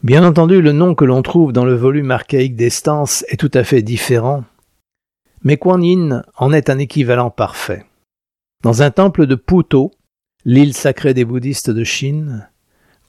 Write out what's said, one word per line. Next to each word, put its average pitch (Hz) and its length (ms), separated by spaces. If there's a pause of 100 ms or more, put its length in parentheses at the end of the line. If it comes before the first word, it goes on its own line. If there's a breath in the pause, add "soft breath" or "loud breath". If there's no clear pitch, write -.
Bien 143 220
entendu, 175 360
le 151 120
nom 165 240
que 151 80
l'on 127 180
trouve 156 300
dans 123 120
le 127 120
volume 135 340
archaïque 127 460
des 120 140
stances 147 580
est - 80
tout - 180
à 131 80
fait 123 200
différent, 120 600 (1000)
mais 147 120
Kuan 180 240
Yin 170 440 (120)
en 135 160
est 147 180
un 135 80
équivalent 123 520
parfait. - 560 (760)
Dans 117 180
un 147 80
temple 190 360
de 131 100
Puto, 156 560 (520)
l'île 135 300
sacrée 139 400
des 123 100
bouddhistes 123 460
de 113 140
Chine, 139 640 (600)